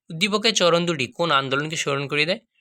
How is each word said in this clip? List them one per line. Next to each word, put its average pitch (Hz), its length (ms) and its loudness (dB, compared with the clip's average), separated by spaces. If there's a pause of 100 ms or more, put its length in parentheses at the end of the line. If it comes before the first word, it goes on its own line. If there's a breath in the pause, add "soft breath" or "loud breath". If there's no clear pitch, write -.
উদ্দীপকের 208 440 0
চরণ 175 320 4
দুটি 147 220 -2
কোন 170 240 -2
আন্দোলনকে 139 440 0
স্মরণ 143 320 -4
করিয়ে 147 180 0
দেয়? 196 140 -2 (220)